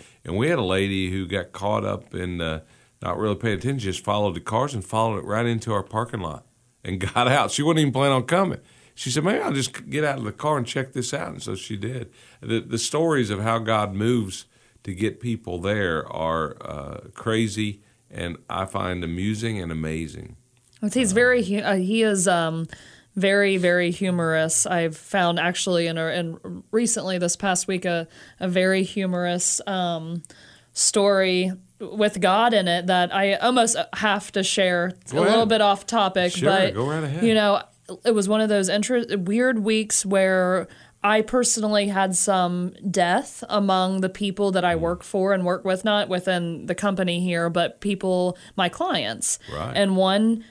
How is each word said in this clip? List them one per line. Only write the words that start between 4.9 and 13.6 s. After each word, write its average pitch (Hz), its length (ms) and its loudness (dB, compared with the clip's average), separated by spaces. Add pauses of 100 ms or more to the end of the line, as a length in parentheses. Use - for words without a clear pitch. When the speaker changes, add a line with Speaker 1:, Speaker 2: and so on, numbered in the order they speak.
Speaker 1:
it 85 80 -8
right 113 220 -2
into 113 260 -2
our 101 80 0
parking 113 380 -4
lot 80 260 -8 (380)
and 92 160 -4
<laughs> 98 140 -4
got 120 140 2
out. 127 220 4
She - 140 -4
wasn't 160 160 4
even 143 140 4
planning 139 240 2
on 127 80 0
coming. 180 340 0 (340)
She - 160 -8
said, 143 140 0
"Maybe 196 160 0
I'll 415 140 -2
just - 360 -6
get 151 140 -2
out 139 160 -2
of 117 60 -6
the 104 60 -6
car 147 260 -2
and 120 100 -4
check 131 260 -6
this 123 180 -6
out." 143 180 -6
And - 120 -12
so 104 140 -8
she 101 200 -10
did. 110 360 -8 (300)
The, 113 180 -2
the 117 180 -6
stories 147 540 0
of 101 100 -4
how 113 160 0
God 107 380 -2